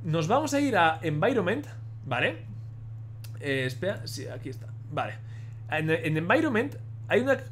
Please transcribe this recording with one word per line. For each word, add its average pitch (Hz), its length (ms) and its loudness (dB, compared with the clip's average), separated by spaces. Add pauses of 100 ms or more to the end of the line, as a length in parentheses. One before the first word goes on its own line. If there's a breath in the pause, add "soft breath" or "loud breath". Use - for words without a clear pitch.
nos 160 240 2
vamos 285 280 4
a 285 40 6
ir 277 160 4
a 165 280 6
environment, 190 640 2 (380)
¿vale? 131 400 0 (920)
Eh, 135 280 0
espera, 180 400 -4
sí, 131 200 -8
aquí 123 220 -8
está. - 180 -10 (240)
Vale. 117 280 -4 (500 loud breath)
En, 156 220 2
en 160 260 2
environment 247 580 4 (320)
hay 202 140 4
una 269 160 2 (140)